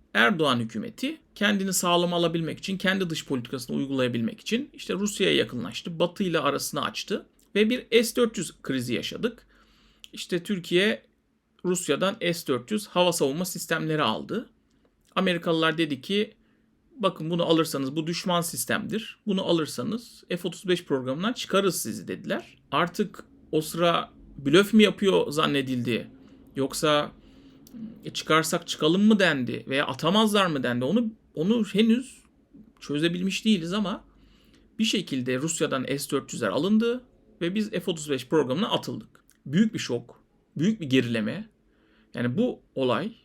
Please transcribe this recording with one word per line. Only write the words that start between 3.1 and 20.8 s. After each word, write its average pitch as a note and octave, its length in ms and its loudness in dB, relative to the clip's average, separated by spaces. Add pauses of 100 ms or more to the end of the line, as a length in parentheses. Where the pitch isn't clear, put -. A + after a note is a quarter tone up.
politikasını C3 500 -6
uygulayabilmek B2+ 640 0
için B3+ 340 -2
işte - 200 -8
Rusya'ya F#3 420 2
yakınlaştı, B2+ 640 -4
Batı F3 240 0
ile E3 160 0
arasını C#3 440 -2
açtı - 420 -6 (300)
ve G#3+ 140 4
bir B3 340 2
S A#3 120 -2
dört A#3+ 220 2
yüz - 260 -8
krizi B2+ 300 -2
yaşadık. - 540 -6 (680)
İşte - 300 -6
Türkiye F#3+ 680 0 (540)
Rusya'dan F3+ 500 0 (180)
S E3+ 140 -8
dört B2 240 -2
yüz G#3 160 -4
hava F3+ 260 2
savunma D#3+ 320 0
sistemleri D#3+ 560 -2
aldı. A2+ 480 -2 (640)
Amerikalılar E3+ 640 2
dedi D3 240 -2
ki, G#3 320 -2 (640)
"Bakın F3+ 340 -2
bunu E3+ 140 0
alırsanız D3+ 520 2
bu D#3 120 -4
düşman F3 340 0
sistemdir. - 760 -4 (100)
Bunu F#3+ 180 0
alırsanız D#3+ 840 -4
F F3+ 180 -4
otuz F3 200 -10
beş F3 180 0